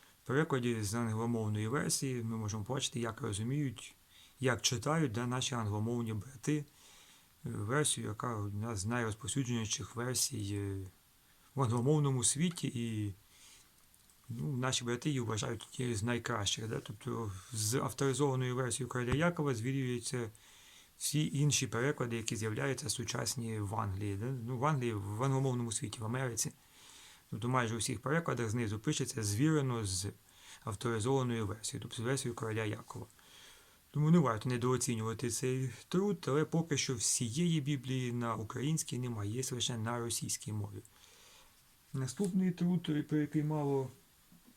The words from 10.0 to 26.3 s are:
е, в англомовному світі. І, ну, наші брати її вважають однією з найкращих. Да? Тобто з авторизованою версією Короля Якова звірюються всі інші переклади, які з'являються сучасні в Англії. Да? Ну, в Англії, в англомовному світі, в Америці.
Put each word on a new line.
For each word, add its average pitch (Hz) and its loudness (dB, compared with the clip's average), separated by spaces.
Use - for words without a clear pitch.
е, 98 -2
в 131 2
англомовному 131 4
світі. 139 0
І, 110 -2
ну, 131 -2
наші 123 0
брати 120 0
її 135 2
вважають 113 -2
однією 123 -2
з 98 -2
найкращих. 117 0
Да? 131 -2
Тобто 113 -4
з 107 0
авторизованою 131 2
версією 123 -2
Короля 123 0
Якова 156 2
звірюються 123 -2
всі 151 2
інші 139 4
переклади, 120 0
які 113 -4
з'являються 127 -2
сучасні 117 -2
в 104 -2
Англії. 101 0
Да? 101 -2
Ну, 127 -2
в 127 2
Англії, 127 2
в 104 -2
англомовному 131 2
світі, 107 -4
в 110 -4
Америці. 123 -2